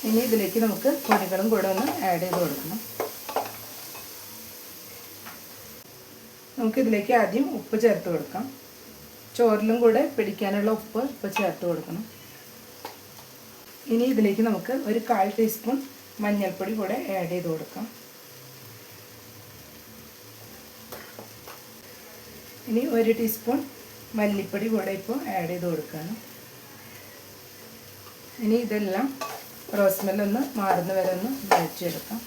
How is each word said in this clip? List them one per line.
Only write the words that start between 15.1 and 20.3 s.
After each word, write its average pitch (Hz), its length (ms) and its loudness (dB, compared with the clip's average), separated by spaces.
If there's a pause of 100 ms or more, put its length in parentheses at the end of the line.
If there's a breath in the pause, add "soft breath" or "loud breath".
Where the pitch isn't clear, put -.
കാൽ 202 180 6 (100)
ടീസ്പൂൺ 226 380 2 (480)
മഞ്ഞൾപ്പൊടി 202 560 0
കൂടെ 196 160 -2 (220)
ആഡ് 170 160 -2
ചെയ്ത് 170 180 -2
കൊടുക്കാം. 160 340 -6 (4000)